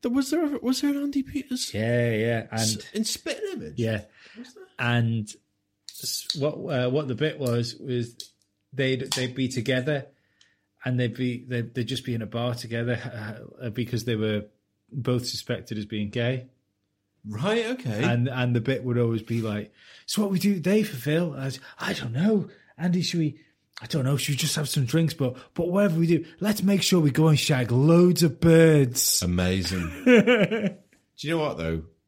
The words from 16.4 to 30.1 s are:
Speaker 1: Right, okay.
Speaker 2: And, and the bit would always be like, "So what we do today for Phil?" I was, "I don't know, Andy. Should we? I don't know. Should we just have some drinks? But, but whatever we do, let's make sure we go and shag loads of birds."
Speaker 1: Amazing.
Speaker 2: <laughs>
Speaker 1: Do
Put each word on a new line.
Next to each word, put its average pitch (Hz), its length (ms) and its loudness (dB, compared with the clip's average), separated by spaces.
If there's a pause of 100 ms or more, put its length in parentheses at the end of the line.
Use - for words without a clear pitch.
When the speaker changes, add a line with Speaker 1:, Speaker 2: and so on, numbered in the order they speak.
Speaker 1:
Right, 190 380 -2
okay. 220 380 -4
Speaker 2:
And, 120 260 2
and 123 260 -2
the 117 60 0
bit 131 240 -2
would 120 120 0
always 117 260 0
be 117 180 -4
like, 107 320 -6 (320)
"So - 160 -4
what 196 100 0
we 185 80 0
do 202 140 2
today 190 300 2
for 208 120 -6
Phil?" 151 420 0
I 135 80 -6
was, 135 140 -6 (180)
"I - 140 -6
don't 120 220 -6
know, 190 340 2 (300)
Andy. 175 240 0
Should 175 180 -2
we? 151 220 -2 (400)
I - 60 -16
don't 139 180 -2
know. 139 100 2
Should 143 180 -2
we 131 40 -2
just 151 180 -2
have 151 140 -4
some 139 160 0
drinks? 156 280 2
But, 127 220 -2 (180)
but 170 140 -2
whatever 180 320 2
we 170 80 2
do, 165 180 2 (140)
let's 208 240 0
make 190 180 4
sure 180 200 4
we 147 100 4
go 156 160 4
and 151 100 6
shag 127 320 0
loads 165 540 6
of 165 160 2
birds." 160 840 6
Speaker 1:
Amazing. 90 760 0
Speaker 2:
<laughs> - 60 -2
Speaker 1:
Do 220 720 4 (420)